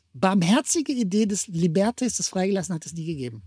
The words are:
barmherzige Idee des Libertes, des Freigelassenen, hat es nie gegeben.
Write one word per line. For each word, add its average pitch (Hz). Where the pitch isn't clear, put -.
barmherzige 202
Idee 214
des 202
Libertes, 190
des -
Freigelassenen, 185
hat 151
es -
nie 165
gegeben. 123